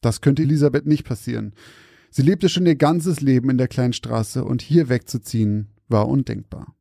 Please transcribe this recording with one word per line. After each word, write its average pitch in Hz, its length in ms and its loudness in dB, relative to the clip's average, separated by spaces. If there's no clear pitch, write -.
Das 113 200 -2
könnte 143 200 2
Elisabeth 147 460 0
nicht 151 160 0
passieren. 113 500 -8
Sie - 140 -2
lebte 185 260 2
schon 180 160 0
ihr 165 120 4
ganzes 160 440 0
Leben 131 300 2
in 131 80 2
der 127 80 0
kleinen 123 260 -2
Straße 117 520 -4
und 123 180 -4
hier 160 260 4
wegzuziehen 107 800 -2
war 107 180 2
undenkbar. 123 720 -4